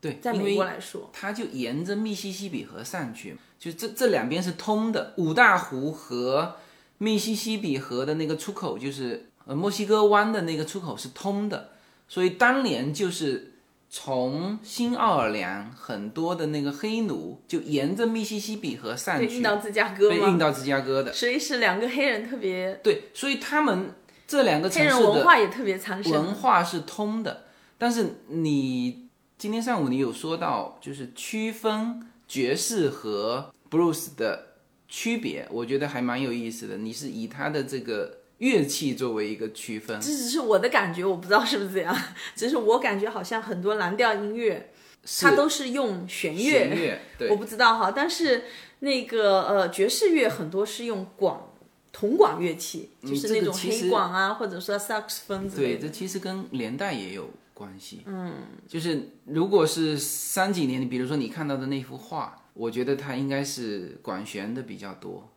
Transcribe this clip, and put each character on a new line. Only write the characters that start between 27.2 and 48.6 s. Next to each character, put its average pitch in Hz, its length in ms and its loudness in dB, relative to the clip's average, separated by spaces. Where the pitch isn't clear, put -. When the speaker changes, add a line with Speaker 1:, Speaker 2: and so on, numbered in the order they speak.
Speaker 1:
的。 - 220 -8
但 240 140 0
是 220 260 0
你 135 840 0
今 208 140 -6
天 226 100 -2
上 226 220 0
午 131 60 0
你 127 80 0
有 127 160 0
说 160 240 -4
到， 147 420 -2
就 143 140 -12
是 135 200 -12
区 220 380 -4
分 220 560 -2
爵 131 280 0
士 185 320 0
和 113 640 -2
布 156 100 0
鲁 170 140 6
斯 - 240 -6
的 - 400 -4
区 226 300 -2
别， 73 340 -6
我 117 140 -4
觉 131 120 0
得 143 120 0
还 139 120 -4
蛮 123 200 0
有 131 100 -2
意 117 180 -4
思 113 180 -10
的。 101 100 -8
你 110 160 -8
是 131 160 -8
以 113 180 -8
他 139 220 -6
的 151 140 -2
这 131 160 -6
个 110 400 -6
乐 226 260 2
器 139 300 -2
作 120 200 -2
为 107 140 -2
一 107 80 -6
个 110 160 -6
区 107 280 -10
分。 107 200 -8
Speaker 2:
这 170 80 -6
只 269 220 -4
是 285 100 0
我 214 200 4
的 233 100 2
感 196 240 2
觉， 175 100 -4
我 190 140 2
不 175 60 -10
知 180 100 2
道 220 100 6
是 226 140 0
不 202 80 -2
是 190 80 -8
这 190 80 0
样。 170 140 0
<laughs> - 220 -12
只 226 120 -2
是 277 80 2
我 226 220 6
感 226 220 2
觉 208 100 0
好 208 140 -6
像 220 180 -4
很 196 200 -6
多 208 140 2
蓝 190 220 0
调 233 160 6
音 208 220 -2
乐， 233 360 -2
Speaker 1:
是。 - 220 0
Speaker 2:
它 214 100 10
都 294 140 6
是 285 220 -2
用 208 360 -2
弦 160 280 -4
乐。 180 40 -6
Speaker 1:
弦 233 360 4
乐， 151 260 -2
对。 120 120 -2
Speaker 2:
我 214 60 6
不 202 80 -4
知 220 140 -10
道 226 220 6
哈， 202 120 4
但 277 160 0
是 294 360 2